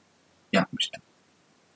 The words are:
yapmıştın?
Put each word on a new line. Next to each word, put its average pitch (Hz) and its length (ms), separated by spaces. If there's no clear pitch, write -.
yapmıştın? - 500